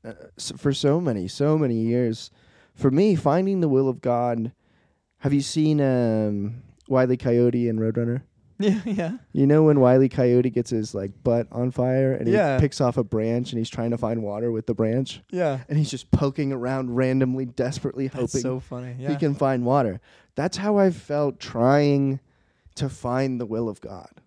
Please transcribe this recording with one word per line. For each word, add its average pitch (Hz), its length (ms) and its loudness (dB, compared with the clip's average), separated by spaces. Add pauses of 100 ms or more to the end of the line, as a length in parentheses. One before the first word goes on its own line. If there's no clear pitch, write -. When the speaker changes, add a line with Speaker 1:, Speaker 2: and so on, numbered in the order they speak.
Speaker 1:
uh, 113 80 -14 (260)
s-, - 180 -12
for 143 160 -2
so 147 280 0
many, 110 280 -4
so 151 300 0
many 131 160 0
years, 113 560 -2 (440)
for 139 160 2
me, 180 260 4
finding 185 440 0
the 165 80 2
will 135 200 2
of 123 120 -4
God, 120 520 -2 (640)
have 139 140 -2
you 143 100 2
seen, 151 380 0
um, 110 840 0 (260)
Wile 127 240 4
E. 127 40 2
Coyote 120 520 2
and 110 100 -2
Roadrunner? 117 480 -2
Speaker 2:
<laughs> - 60 -20 (260)
Yeah, 202 260 2
yeah. 196 320 -4 (160)
Speaker 1:
You 139 160 2
know 156 160 6
when 147 160 6
Wile 131 240 6
E. 131 40 2
Coyote 123 420 2
gets 120 200 -4
his, 110 240 -4
like, 98 160 -6 (140)
butt 117 260 0
on 123 220 -4
fire 131 400 0
and - 160 -2
he 180 60 4
Speaker 2:
Yeah. 147 260 2
Speaker 1:
picks 143 200 0
off 123 160 2
a 127 60 0
branch 113 480 -2
and 117 80 -4
he's 113 120 -4
trying 117 200 -4
to 113 80 -4
find 113 240 -4
water 107 300 -4
with 110 140 -4
the 117 80 -2
branch? 113 460 -2 (100)
Speaker 2:
Yeah. 151 380 -2
Speaker 1:
And 147 100 -2
he's 147 120 0
just - 220 -4
poking 139 400 0
around 127 420 -4
randomly, 131 500 2
desperately 131 640 -4
Speaker 2:
That's 127 260 -6
Speaker 1:
hoping 135 80 -2
Speaker 2:
so 127 200 -6
funny. 123 340 -12
Speaker 1:
he 127 80 -12
Speaker 2:
Yeah. 143 140 -4
Speaker 1:
can 143 180 0
find 135 300 0
water. 120 360 0 (360)
That's 165 220 -4
how 208 180 0
I've 190 180 4
felt 147 460 -4
trying 139 800 2 (560)
to 139 120 -4
find 127 520 -4
the 120 60 -6
will 110 220 -4
of 101 120 -10
God. - 300 -16 (160)